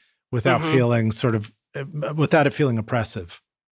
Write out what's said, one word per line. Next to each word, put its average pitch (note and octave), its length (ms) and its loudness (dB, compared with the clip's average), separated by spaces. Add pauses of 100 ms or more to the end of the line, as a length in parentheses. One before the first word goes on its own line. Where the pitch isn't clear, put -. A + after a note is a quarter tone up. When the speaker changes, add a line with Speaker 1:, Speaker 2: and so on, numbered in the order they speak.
(320)
Speaker 1:
without B2 300 2
Speaker 2:
Mm-hmm. D#3+ 100 -2
Speaker 1:
feeling A#2+ 400 2
sort A2+ 240 0
of, G#2+ 160 -6 (240)
uh, C#3+ 400 -8
without D3+ 320 4
it C3+ 60 -2
feeling C3 240 0
oppressive. G#2+ 640 -6 (300)